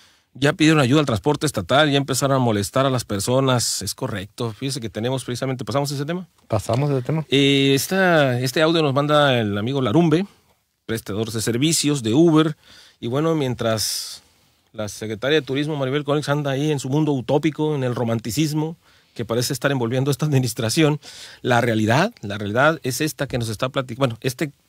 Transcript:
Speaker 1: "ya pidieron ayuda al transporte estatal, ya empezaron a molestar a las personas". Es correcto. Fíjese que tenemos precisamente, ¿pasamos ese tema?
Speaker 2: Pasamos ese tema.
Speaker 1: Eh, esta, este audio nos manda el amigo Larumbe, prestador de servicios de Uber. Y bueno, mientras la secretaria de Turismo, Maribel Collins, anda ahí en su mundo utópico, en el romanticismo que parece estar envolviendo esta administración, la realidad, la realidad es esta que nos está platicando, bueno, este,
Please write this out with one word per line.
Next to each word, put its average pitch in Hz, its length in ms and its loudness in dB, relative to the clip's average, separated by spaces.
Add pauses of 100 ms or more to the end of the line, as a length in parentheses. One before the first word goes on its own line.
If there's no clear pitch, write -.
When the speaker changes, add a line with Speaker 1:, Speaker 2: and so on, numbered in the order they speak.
(340)
Speaker 1:
"ya 139 200 2
pidieron 156 280 6
ayuda 135 180 4
al 151 60 2
transporte 135 420 0
estatal, 131 420 2
ya 139 80 2
empezaron 139 380 0
a 131 40 2
molestar 120 460 2
a 139 40 2
las 127 160 0
personas". 123 760 0
Es 98 140 -8
correcto. 117 580 -8
Fíjese 131 280 -8
que 110 80 -8
tenemos 123 340 -4
precisamente, 123 420 -6
¿pasamos 143 260 -2
ese 143 140 -4
tema? 175 220 -6 (200)
Speaker 2:
Pasamos 117 440 0
ese 135 100 0
tema. 151 280 -4
Speaker 1:
Eh, 139 440 4
esta, 151 680 2
este 131 220 0
audio 165 220 4
nos 139 100 2
manda 143 460 4
el 101 180 0
amigo 131 240 -2
Larumbe, 160 460 2 (580)
prestador 107 460 -6
de 113 100 -4
servicios 143 640 0
de 110 100 0
Uber. 156 420 4 (440)
Y 120 80 -8
bueno, 151 260 0
mientras 120 880 -2 (520)
la 107 160 -8
secretaria 110 500 -2
de 135 60 -4
Turismo, 147 320 -4
Maribel 139 260 -2
Collins, 143 260 -2
anda 143 220 0
ahí 143 200 0
en 143 80 0
su 131 100 -6
mundo 151 240 2
utópico, 151 600 0
en 139 100 -2
el 123 120 -2
romanticismo 139 800 -2 (400)
que 113 100 -8
parece 117 260 -2
estar 139 200 -6
envolviendo 131 400 -2
esta 151 160 -4
administración, 139 720 0 (420)
la 120 180 2
realidad, 117 640 0
la 101 160 -8
realidad 120 460 0
es 127 180 -4
esta 151 240 -4
que 127 140 -4
nos 113 100 -4
está 117 200 -4
platicando, 127 300 -6
bueno, 123 220 0
este, 139 300 -4 (180)